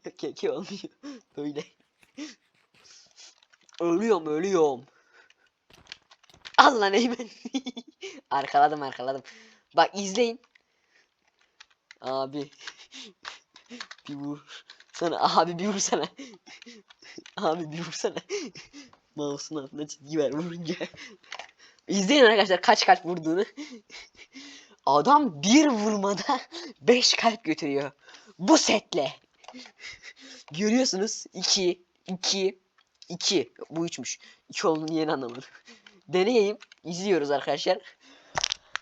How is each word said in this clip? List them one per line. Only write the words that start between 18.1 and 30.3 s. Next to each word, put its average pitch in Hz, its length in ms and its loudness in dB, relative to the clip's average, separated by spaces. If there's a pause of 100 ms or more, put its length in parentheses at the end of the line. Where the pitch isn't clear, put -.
<laughs> - 520 -20
Mouse'un 147 480 -8
altında 143 220 -12
çizgi 147 320 -8
var 135 140 2
vurunca. 170 420 -6
<laughs> - 1120 -16
İzleyin 202 360 6
arkadaşlar 190 380 6
kaç - 240 4
kalp 196 200 6
vurduğunu. 165 380 -2 (720)
<laughs> - 720 -14
Adam 156 560 4
bir 247 240 8
vurmada 208 760 0 (200)
<laughs> 320 200 -16
beş 240 340 4
kalp 220 300 0
götürüyor. 143 480 -2 (460)
Bu 202 200 6
setle. - 580 -2 (720)
<laughs> - 640 -20